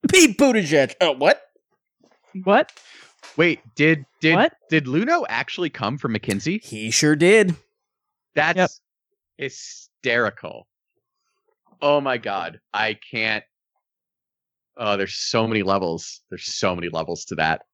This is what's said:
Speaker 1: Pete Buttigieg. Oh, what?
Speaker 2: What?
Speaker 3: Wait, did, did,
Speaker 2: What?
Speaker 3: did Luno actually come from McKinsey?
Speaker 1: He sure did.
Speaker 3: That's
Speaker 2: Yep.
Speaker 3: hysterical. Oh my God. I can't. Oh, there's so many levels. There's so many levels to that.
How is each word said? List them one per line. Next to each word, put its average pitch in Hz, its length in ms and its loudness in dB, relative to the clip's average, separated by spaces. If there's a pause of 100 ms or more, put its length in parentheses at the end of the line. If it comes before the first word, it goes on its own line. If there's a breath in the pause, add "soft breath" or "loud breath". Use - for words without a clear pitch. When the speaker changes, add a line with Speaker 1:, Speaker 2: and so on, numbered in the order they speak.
(100)
Speaker 1:
Pete 320 280 4
Buttigieg. 170 640 4
Oh, 160 100 2
what? 139 300 2 (1000)
Speaker 2:
What? 208 300 2 (640 soft breath)
Speaker 3:
Wait, 160 240 2 (160)
did, 151 300 2 (140)
did, 160 140 4
Speaker 2:
What? 240 200 2 (160)
Speaker 3:
did 156 160 2
Luno 240 420 0
actually 139 420 -6
come 117 280 -6
from 117 160 -4
McKinsey? 113 500 -4
Speaker 1:
He 110 260 -10
sure 151 240 2
did. 180 400 4 (800)
Speaker 3:
That's 160 220 0
Speaker 2:
Yep. 185 140 2 (680)
Speaker 3:
hysterical. - 1300 -6 (1160)
Oh 147 180 2
my 135 160 -2
God. 92 440 -8 (120)
I 110 220 -2 (180)
can't. 110 320 -4 (1300)
Oh, 107 200 -2
there's 98 180 -4
so 113 320 -2
many 110 160 -2
levels. 92 680 -4
There's - 220 -12
so 92 220 -2
many 87 140 -8
levels 82 380 -8
to 85 100 -10
that. 78 260 -2 (120)